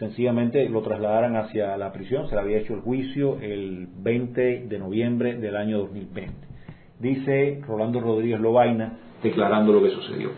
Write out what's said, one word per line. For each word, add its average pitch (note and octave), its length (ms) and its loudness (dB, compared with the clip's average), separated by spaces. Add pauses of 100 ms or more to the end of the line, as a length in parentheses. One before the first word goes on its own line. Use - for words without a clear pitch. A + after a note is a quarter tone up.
sencillamente A#2+ 680 2
lo A2+ 120 0
trasladaran G#2+ 560 0
hacia G#2 400 -2
la G2 160 -6
prisión. A#2 340 -4
Se A2 80 -2
le G#2 60 2
había G#2 180 2
hecho G#2+ 160 -4
el G2 60 -6
juicio C3 600 -2
el G2 460 -6 (160)
veinte A#2+ 640 0
de G2+ 140 -6
noviembre A#2 560 0
del G#2+ 180 -4
año G#2 240 -2
dos G2 140 -4
mil G2 200 -12
veinte. - 360 -12 (500)
Dice C3+ 640 0
Rolando A2+ 360 -2
Rodríguez A2+ 400 2
Lobaina, A2+ 540 4 (280)
declarando G#2+ 500 4
lo G#2 80 8
que G2 100 6
sucedió: - 460 -4